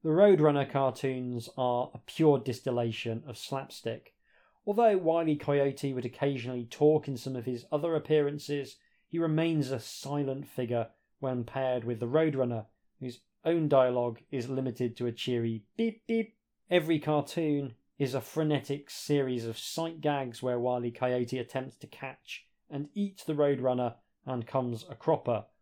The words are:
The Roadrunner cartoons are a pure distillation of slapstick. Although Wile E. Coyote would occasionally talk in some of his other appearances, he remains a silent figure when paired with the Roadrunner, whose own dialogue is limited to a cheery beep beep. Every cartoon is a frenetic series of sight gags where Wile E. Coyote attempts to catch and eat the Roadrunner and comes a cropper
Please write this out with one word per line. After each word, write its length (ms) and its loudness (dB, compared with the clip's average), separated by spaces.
The 60 0
Roadrunner 600 6
cartoons 760 -2
are 340 0
a 60 -16
pure 400 4
distillation 880 -4
of 100 -12
slapstick. 800 -10
Although 340 4
Wile 300 2
E. 80 2
Coyote 560 0
would 120 -4
occasionally 640 -4
talk 420 4
in 80 -6
some 180 -8
of 120 -6
his 260 -6
other 240 0
appearances, 800 0
he 100 -4
remains 540 2
a 80 -2
silent 680 -4
figure 440 -2
when 240 -2
paired 400 -2
with 160 -4
the 80 -4
Roadrunner, 600 0
whose 220 -12
own 240 2
dialogue 520 4
is 180 -4
limited 480 -4
to 100 -4
a 60 -2
cheery 520 -2
beep 300 -2
beep. 300 -2
Every 300 4
cartoon 720 0
is 160 -2
a 60 0
frenetic 680 -2
series 580 -2
of 120 -6
sight 420 -6
gags 440 -2
where 160 0
Wile 240 0
E. 80 -4
Coyote 460 -2
attempts 400 -6
to 100 -18
catch 560 -14
and 240 -8
eat 320 -6
the 80 -2
Roadrunner 600 2
and 200 -6
comes 420 -4
a 60 -14
cropper 520 0